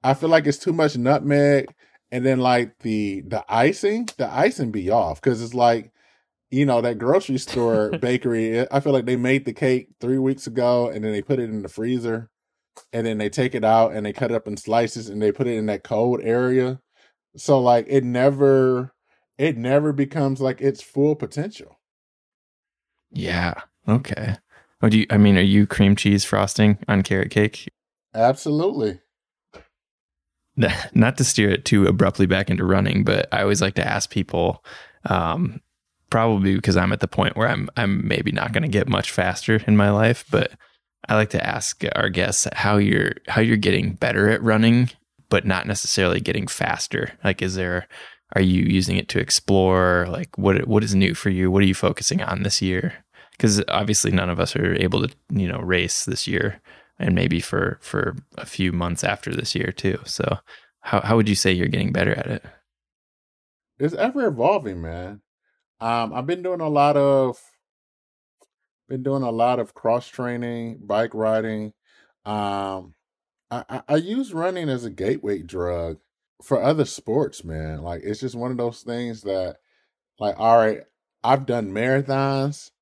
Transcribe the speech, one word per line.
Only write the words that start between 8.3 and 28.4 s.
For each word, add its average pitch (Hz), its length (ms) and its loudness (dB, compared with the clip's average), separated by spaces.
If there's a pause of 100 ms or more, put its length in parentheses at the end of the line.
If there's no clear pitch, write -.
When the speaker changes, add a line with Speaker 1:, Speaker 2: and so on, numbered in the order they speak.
Speaker 1:
I 139 100 0
feel 139 140 0
like 123 120 2
they 123 100 0
made 131 300 0
the - 80 -4
cake 127 340 0 (120)
three 131 200 -2
weeks 131 260 -2
ago, 120 440 0
and 107 140 -8
then 107 100 -4
they 101 100 -4
put 135 160 -2
it 117 100 -4
in 107 140 -8
the 95 60 -12
freezer, 113 600 -4 (600)
and 113 160 -4
then 110 100 -2
they 104 120 -2
take 131 260 -2
it 110 80 -2
out 113 300 6
and 107 120 -6
they 104 80 -6
cut 120 160 -4
it 117 60 -2
up 110 120 -4
in 104 100 -8
slices 113 520 -2
and 104 120 -8
they 107 100 4
put 123 160 -2
it 117 100 -2
in 107 100 -4
that 101 160 -4
cold 120 380 0
area. 127 580 0 (560)
So, 139 240 4
like, 120 300 4
it 135 140 4
never, 131 920 4 (460)
it 143 180 0
never 143 360 2
becomes, 139 480 -2
like, 131 200 -2
its 135 200 0
full 147 340 0
potential. - 640 -10 (1300)
Speaker 3:
Yeah. 87 440 -2 (320)
Okay. 110 500 0 (460)
Oh, 113 60 6
do 107 100 6
you, - 100 2
I 107 80 4
mean, 101 200 8
are 90 40 6
you 101 240 6
cream 98 300 4
cheese 101 300 2
frosting 101 520 2 (100)
on 98 140 2
carrot 98 300 -2
cake? - 400 0 (420)
Speaker 1:
Absolutely. 127 840 0 (1600)